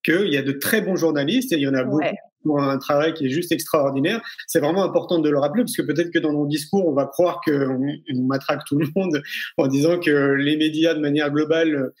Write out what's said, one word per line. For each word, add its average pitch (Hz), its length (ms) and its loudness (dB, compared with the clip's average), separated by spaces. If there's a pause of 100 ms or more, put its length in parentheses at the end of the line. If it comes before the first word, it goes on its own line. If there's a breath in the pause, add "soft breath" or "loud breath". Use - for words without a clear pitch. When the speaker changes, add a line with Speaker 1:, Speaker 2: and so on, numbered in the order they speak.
Speaker 1:
qu'il 175 300 2
y 139 40 2
a 135 40 0
de 135 120 -2
très 214 280 0
bons 180 140 -2
journalistes 160 560 0
et 165 60 0
il 139 60 0
y 139 40 0
en 135 60 0
a 131 100 0
beaucoup 135 140 0
Speaker 2:
Ouais. 151 140 0
Speaker 1:
qui - 360 -10
font 147 100 2
un 139 200 0
travail 151 360 0
qui 151 120 -4
est 127 40 0
juste 170 220 -2
extraordinaire. 147 720 0 (260 loud breath)
C'est 160 140 0
vraiment 175 220 2
important 165 360 0
de 151 100 2
le 147 80 2
rappeler 147 260 0
parce - 120 -4
que - 60 -2
peut-être 151 300 -2
que 170 80 0
dans 156 120 4
nos 147 140 0
discours, 156 420 0
on 143 60 2
va 135 120 2
croire 170 400 0
qu'on, 156 60 2 (640)
on 127 120 0
matraque 135 380 -2
tout 143 120 -2
le 151 180 0
monde 175 260 0 (360 loud breath)
en 147 100 2
disant 160 320 2
que 151 120 0 (240)
les 143 200 0
médias, 156 380 2
de 156 80 -2
manière 147 300 0
globale, 151 680 0